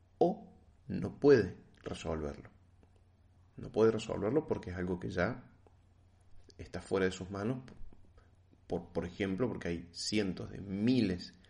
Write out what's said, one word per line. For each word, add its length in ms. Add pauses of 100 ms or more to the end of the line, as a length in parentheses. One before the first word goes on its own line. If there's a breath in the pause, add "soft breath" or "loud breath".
(180)
o 320 (380)
no 300
puede 380 (260)
resolverlo. 680 (1080)
No 140
puede 200
resolverlo 560
porque 240
es 60
algo 220
que 120
ya 340 (1120)
está 240
fuera 240
de 80
sus 180
manos, 280 (1080 soft breath)
por, 260
por 120
ejemplo, 440
porque 200
hay 240
cientos 580
de 100
miles 720 (160 soft breath)